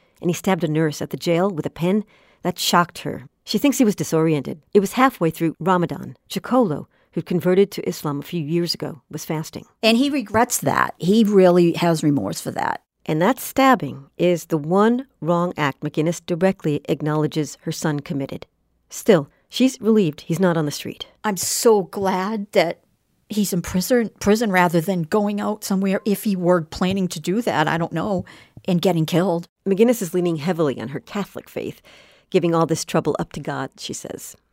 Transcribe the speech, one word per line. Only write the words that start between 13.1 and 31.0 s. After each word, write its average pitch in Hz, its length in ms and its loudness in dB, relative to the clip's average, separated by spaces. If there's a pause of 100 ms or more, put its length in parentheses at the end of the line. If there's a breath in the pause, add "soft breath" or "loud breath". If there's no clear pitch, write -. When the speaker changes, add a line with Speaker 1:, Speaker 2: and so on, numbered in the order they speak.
Speaker 1:
that 247 180 2
stabbing 165 680 0 (120)
is 175 280 2
the 165 120 -2
one 208 500 2 (140)
wrong 175 340 0
act 143 260 -2
McGinnis 156 440 -4
directly 175 640 -2
acknowledges 151 720 -2
her 165 100 -8
son 151 280 -4
committed. - 480 -8 (420)
Still, 165 400 2 (200)
she's 254 300 0
relieved 202 420 2
he's 165 180 -4
not 175 180 4
on 156 80 0
the 147 60 -2
street. - 340 -12 (180)
Speaker 2:
I'm 208 140 -2
so 208 460 2
glad 196 680 -4
that 170 260 2 (500)
he's 208 240 -2
in 175 80 0
prison, 214 480 0 (100)
prison 214 320 2
rather 175 300 4
than 175 220 -2
going 208 360 -2
out 208 240 -6
somewhere, 190 420 0
if 202 180 0
he 202 120 0
were 180 260 4
planning 185 480 -2
to - 100 -8
do 185 220 -2
that, 151 260 0
I 160 100 0
don't 165 160 -4
know, 175 320 -4 (400 loud breath)
and 180 160 2
getting 170 240 2
killed. 170 420 0 (200)
Speaker 1:
McGinnis 226 340 4
is 170 120 -6
leaning 175 240 0
heavily 156 440 0
on 120 80 -8
her 147 100 -10
Catholic - 500 -10